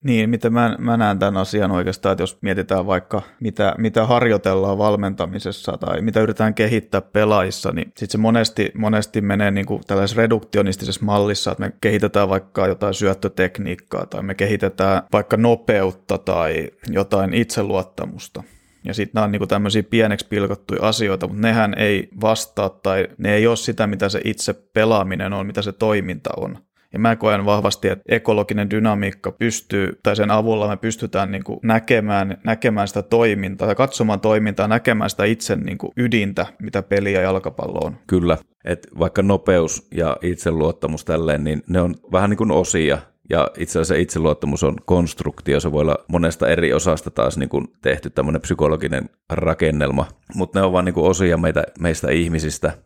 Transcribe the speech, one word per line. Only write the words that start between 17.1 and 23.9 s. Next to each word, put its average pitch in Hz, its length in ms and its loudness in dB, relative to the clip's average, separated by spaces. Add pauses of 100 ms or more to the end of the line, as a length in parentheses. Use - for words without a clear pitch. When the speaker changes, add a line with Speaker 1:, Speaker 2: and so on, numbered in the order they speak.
Speaker 1:
itseluottamusta. 101 1080 -4 (400)
Ja - 100 -8
sit 104 200 -4
nää 110 100 2
on 104 80 0
niinku 101 160 -2
tämmösiä 104 360 0
pieneksi 107 440 0
pilkottuja 101 540 -2
asioita, 101 460 0
mut 98 100 -8
nehän 110 400 2
ei 104 320 0 (120)
vastaa 107 480 0
tai 95 380 -2 (100)
ne 104 160 0
ei 107 140 4
oo 117 80 4
sitä, 113 320 -2
mitä 101 220 -2